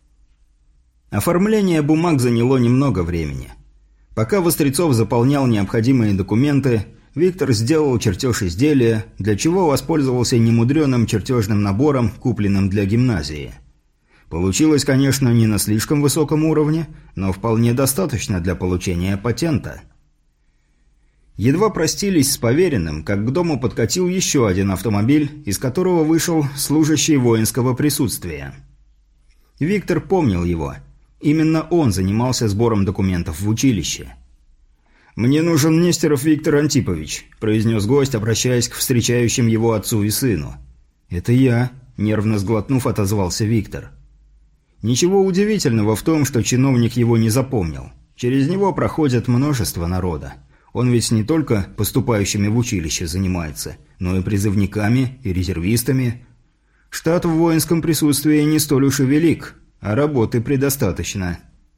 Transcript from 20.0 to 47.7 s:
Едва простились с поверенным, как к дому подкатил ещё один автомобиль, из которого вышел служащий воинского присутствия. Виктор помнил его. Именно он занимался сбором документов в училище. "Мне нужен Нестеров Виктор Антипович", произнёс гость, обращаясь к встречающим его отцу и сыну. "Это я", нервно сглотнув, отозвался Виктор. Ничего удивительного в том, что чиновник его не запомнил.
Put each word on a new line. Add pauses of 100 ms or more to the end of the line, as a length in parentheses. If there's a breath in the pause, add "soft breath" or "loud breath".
Едва
простились
с
поверенным,
как
к
дому
подкатил
ещё
один
автомобиль,
из
которого
вышел (120)
служащий
воинского
присутствия. (1080)
Виктор
помнил
его. (460)
Именно
он
занимался
сбором
документов
в
училище. (1000 soft breath)
"Мне
нужен
Нестеров
Виктор
Антипович", (120)
произнёс
гость,
обращаясь
к
встречающим
его
отцу
и
сыну. (520)
"Это
я", (260)
нервно
сглотнув,
отозвался
Виктор. (920)
Ничего
удивительного
в
том,
что
чиновник
его
не
запомнил. (260)